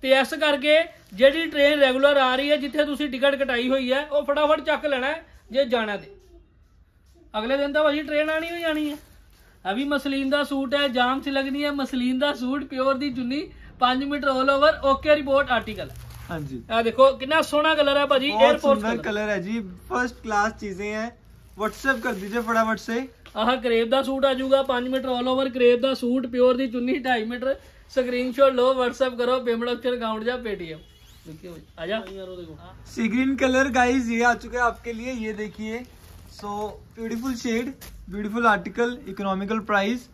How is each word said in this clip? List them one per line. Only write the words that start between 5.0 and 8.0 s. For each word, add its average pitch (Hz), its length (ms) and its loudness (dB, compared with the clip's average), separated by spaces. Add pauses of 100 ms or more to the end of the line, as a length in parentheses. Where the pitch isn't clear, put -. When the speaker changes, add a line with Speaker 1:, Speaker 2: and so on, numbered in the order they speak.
Speaker 1:
ਹੈ 320 180 -4 (280)
ਜੇ 269 120 2
ਜਾਣਾ 220 320 -2
ਤੇ। - 200 -14 (1200)
ਅਗਲੇ 233 180 -2
ਦਿਨ 285 160 -2
ਤਾਂ 302 120 2
ਭਾਜੀ 294 180 2